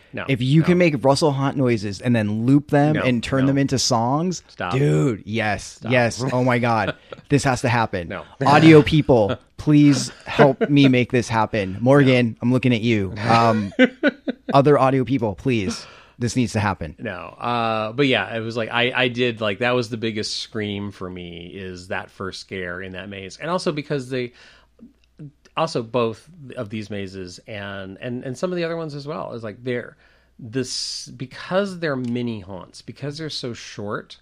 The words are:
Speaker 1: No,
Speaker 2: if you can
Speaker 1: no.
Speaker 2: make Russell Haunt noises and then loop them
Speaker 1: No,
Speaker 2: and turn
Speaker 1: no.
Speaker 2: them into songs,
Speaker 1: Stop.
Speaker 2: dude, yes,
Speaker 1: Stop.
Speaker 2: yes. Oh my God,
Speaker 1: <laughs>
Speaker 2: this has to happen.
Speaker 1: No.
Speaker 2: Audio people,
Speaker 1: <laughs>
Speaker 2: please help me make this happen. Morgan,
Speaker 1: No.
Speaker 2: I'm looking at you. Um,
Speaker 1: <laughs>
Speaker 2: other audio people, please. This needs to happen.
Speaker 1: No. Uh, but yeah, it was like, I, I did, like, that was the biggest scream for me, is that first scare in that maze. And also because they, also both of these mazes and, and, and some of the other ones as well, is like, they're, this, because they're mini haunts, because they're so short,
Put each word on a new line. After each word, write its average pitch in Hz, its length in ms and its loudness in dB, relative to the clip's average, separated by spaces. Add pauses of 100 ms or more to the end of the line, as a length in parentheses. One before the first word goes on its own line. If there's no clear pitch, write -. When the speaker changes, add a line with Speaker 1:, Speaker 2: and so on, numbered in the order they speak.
(120)
Speaker 1:
No, 98 160 -8
Speaker 2:
if 135 140 0
you 143 220 6
can 180 140 4
Speaker 1:
no. - 20 4
Speaker 2:
make 151 220 2
Russell 139 300 4
Haunt 135 240 -2
noises 110 460 0
and 120 120 2
then 110 320 0
loop 143 240 4
them 147 260 4
Speaker 1:
No, - 80 -2
Speaker 2:
and 123 200 0
turn 135 200 -2
Speaker 1:
no. 135 40 4
Speaker 2:
them 139 100 2
into 139 220 2
songs, 139 680 0
Speaker 1:
Stop. 90 240 -6
Speaker 2:
dude, 143 520 0
yes, 107 380 -2 (140)
Speaker 1:
Stop. 113 160 -8
Speaker 2:
yes. 120 280 2 (120)
Oh 127 100 0
my 123 160 2
God, 113 340 0 (180)
Speaker 1:
<laughs> - 180 -18
Speaker 2:
this 139 160 2
has 127 160 0
to 127 80 0
happen. 107 400 -2
Speaker 1:
No. 87 160 -10 (200)
Speaker 2:
Audio 156 360 10
people, 127 560 2 (100)
Speaker 1:
<laughs> - 100 -20
Speaker 2:
please 147 520 4 (160)
help - 440 4
me 143 200 6
make 123 240 2
this 120 160 2
happen. 107 500 -2
Morgan, 127 520 6
Speaker 1:
No. - 100 -10
Speaker 2:
I'm 120 100 2
looking 127 220 2
at 107 80 0
you. 104 320 0 (160)
Um, 113 440 4 (400)
Speaker 1:
<laughs> - 400 -8
Speaker 2:
other 143 240 6
audio 131 280 2
people, 117 300 -2
please. 113 520 -4 (320)
This 117 160 -4
needs 120 180 0
to - 60 -2
happen. 90 400 -4
Speaker 1:
No. 117 120 -8 (280)
Uh, 113 540 -4
but 139 120 0
yeah, 110 300 0
it 113 60 -4
was 113 160 -8
like, 110 120 -4
I, 120 220 0
I 127 160 0
did, 120 340 -2
like, 104 180 -2
that 120 120 0
was 123 180 -2
the 117 80 -6
biggest 107 400 -6
scream 101 540 -6
for 92 180 -12
me, 87 380 -14
is 92 400 -14
that 95 240 -8
first 95 300 -10
scare 90 400 -10
in 95 100 -12
that 92 180 -14
maze. 95 280 -14
And 151 120 -10
also 180 220 -4
because 143 380 -6
they, 123 240 -6 (1200)
also 156 240 -2
both 113 480 -4 (280)
of 110 120 -10
these 107 200 -10
mazes 95 580 -10
and, 98 540 -12
and, 123 220 -8
and 131 140 -10
some 180 140 -6
of 180 60 -6
the 170 80 -4
other 165 120 -6
ones 156 180 -10
as 143 120 -12
well, 160 260 -10
is 117 100 -12
like, 110 200 -12
they're, 123 340 -6 (400)
this, - 720 -8
because 180 720 -6
they're 156 160 -2
mini 120 460 -4
haunts, 87 400 -16
because 139 360 -12
they're 156 120 -10
so 123 240 -8
short, - 680 -10